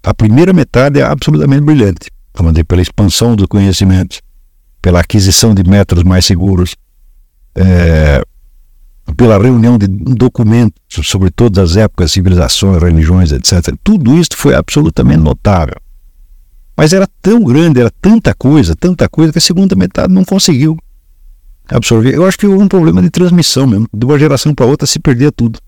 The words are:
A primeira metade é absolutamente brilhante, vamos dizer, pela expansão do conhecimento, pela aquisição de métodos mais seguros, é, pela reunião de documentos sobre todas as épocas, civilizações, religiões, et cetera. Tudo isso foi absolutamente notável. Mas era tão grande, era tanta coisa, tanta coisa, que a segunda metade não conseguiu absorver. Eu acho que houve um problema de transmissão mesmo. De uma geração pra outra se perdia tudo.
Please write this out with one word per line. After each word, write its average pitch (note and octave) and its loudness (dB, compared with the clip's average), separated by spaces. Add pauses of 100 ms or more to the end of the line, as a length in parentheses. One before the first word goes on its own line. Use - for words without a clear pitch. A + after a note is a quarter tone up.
A - -4
primeira D3 2
metade C#3 0
é A#2 0
absolutamente D3 0
brilhante, A#2+ -2 (240)
vamos E2 0
dizer, D#2+ 0
pela F2+ 0
expansão G#2+ -2
do G2 0
conhecimento, G2 0 (600)
pela F2 0
aquisição G2+ 0
de F#2 0
métodos F#2 2
mais F#2 2
seguros, F2+ -2 (800)
é, E2 2 (960)
pela A2+ 2
reunião A#2+ 2
de G2+ 0
documentos A2+ -2
sobre F#2+ -2
todas F#2 0
as F#2 0
épocas, G2+ -2
civilizações, F2+ 0
religiões, E2+ 2
et C2+ -4
cetera. - -2
Tudo D#3+ 2
isso E3+ 0
foi C3+ 0
absolutamente D#2+ 0
notável. E2+ -2 (1000)
Mas D#3 0
era F#3+ 0 (140)
tão A3 2
grande, D3 2
era A#2 0 (100)
tanta A3 2
coisa, B2+ 0
tanta - -2
coisa, D#3 0
que F3 -4
a E3 -2
segunda F#3 -2
metade F#3 -2
não F#3 2
conseguiu D#3 0 (920)
absorver. A#2 0
Eu F3 0
acho F#3+ -2
que G#3 -2
houve G3 2
um G3 2
problema F3+ 2
de F3 2
transmissão E3+ 0
mesmo. G#2+ 0
De G#2+ -4
uma C#3+ 0
geração C#3+ 0
pra B2 0
outra D3 -2
se - -6
perdia C3+ 0
tudo. A2+ -6